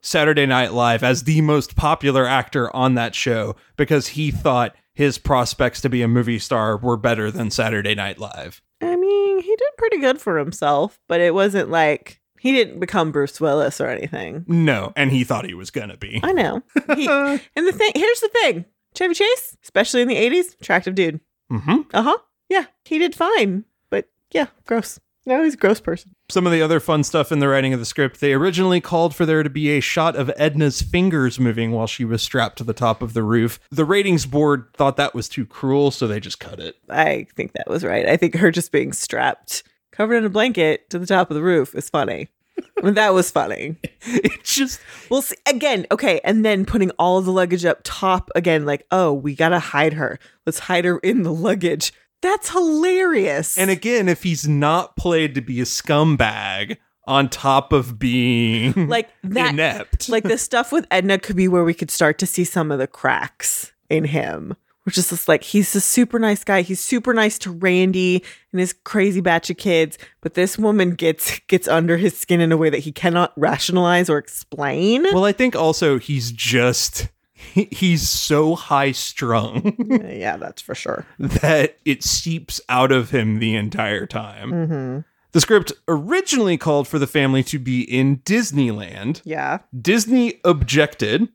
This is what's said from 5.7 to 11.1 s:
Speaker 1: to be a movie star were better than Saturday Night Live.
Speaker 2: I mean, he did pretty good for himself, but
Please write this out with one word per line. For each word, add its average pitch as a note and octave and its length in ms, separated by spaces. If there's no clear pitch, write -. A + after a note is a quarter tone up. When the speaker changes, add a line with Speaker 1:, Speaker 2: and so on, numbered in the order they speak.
Speaker 1:
to C3+ 80
be B2 120
a A#2 60
movie A#2 320
star A2 380
were A#2+ 200
better A2 320
than A2 220
Saturday A2 420
Night G2 240
Live. - 420
Speaker 2:
I F4 140
mean, G4 440
he F#4 160
did C5+ 220
pretty G#4+ 220
good C4+ 200
for E3+ 200
himself, D3 680
but E3+ 140